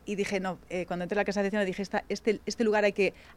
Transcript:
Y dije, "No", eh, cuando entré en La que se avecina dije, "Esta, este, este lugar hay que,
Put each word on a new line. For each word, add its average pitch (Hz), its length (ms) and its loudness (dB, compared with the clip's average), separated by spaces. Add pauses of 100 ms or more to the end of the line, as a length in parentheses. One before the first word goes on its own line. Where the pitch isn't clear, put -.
Y 202 100 -4
dije, 196 260 -2
"No", 185 160 -4 (120)
eh, 175 160 -4
cuando 175 180 -4
entré 180 120 -2
en 208 40 2
La 202 40 2
que 202 80 0
se 202 80 0
avecina 202 240 2
dije, 185 180 -2
"Esta, 202 280 -2
este, 208 360 0
este 220 200 0
lugar 214 180 4
hay 208 80 6
que, 196 220 2 (240)